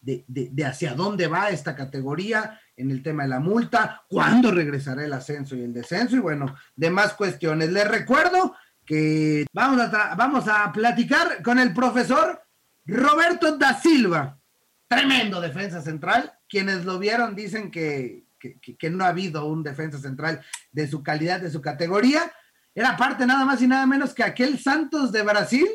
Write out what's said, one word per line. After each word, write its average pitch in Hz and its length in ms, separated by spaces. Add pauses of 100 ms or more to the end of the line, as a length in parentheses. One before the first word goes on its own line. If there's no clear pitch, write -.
de, 131 260
de, 131 240
de 143 140
hacia 135 280
dónde 180 340
va 180 220
esta 165 260
categoría, 156 840 (160)
en 135 160
el 131 120
tema 156 200
de 135 60
la 156 100
multa, 220 680
cuándo 226 420
regresará 143 540
el 147 80
ascenso 139 420
y 123 60
el 120 120
descenso, 196 420
y 262 40
bueno, 147 360 (200)
demás 185 380
cuestiones. 165 580
Les 202 160
recuerdo 330 680 (280)
que 156 720
vamos 254 260
a 220 120
tra-, 208 260
vamos 247 300
a 208 260
platicar 269 720
con 247 160
el 247 120
profesor 247 680 (440)
Roberto 302 720
da 269 220
Silva, 185 600 (480)
tremendo 240 520
defensa 170 420
central. 165 520 (160)
Quienes 190 340
lo 185 140
vieron 214 380
dicen 202 340
que, 143 560 (140)
que, 123 200
que, - 160
que 160 140
no 185 160
ha 180 40
habido 165 360
un 156 160
defensa 147 380
central 143 420 (300)
de 147 160
su 139 160
calidad, 165 360
de 175 120
su 147 100
categoría. 202 720 (400)
Era 233 240
parte 262 300
nada 262 180
más 262 160
y 254 60
nada 262 180
menos 277 300
que 240 80
aquel 247 340
Santos 285 540
de 214 100
Brasil 208 540